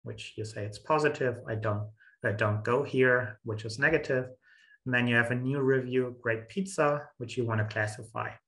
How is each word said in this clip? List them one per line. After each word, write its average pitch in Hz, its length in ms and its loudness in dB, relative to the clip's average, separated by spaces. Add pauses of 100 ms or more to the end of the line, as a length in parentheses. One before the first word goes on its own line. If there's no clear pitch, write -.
which - 320 -12
you 110 80 -8
say 104 220 -8
it's 104 140 -10
positive. 143 580 2 (100)
"I 117 80 -2
don't, 107 320 -2 (380)
I 107 80 2
don't 107 320 0
go 123 180 2
here," 127 640 2
which 107 180 -6
is 110 160 -8
negative. 143 460 2 (600)
And 127 80 -2
then 123 140 4
you 120 80 2
have 117 160 4
a 123 40 2
new 131 260 0
review, 127 600 2
"Great 110 280 -2
pizza," 147 680 0
which 113 220 -8
you 120 80 0
wanna 110 180 0
classify. 110 680 -4 (160)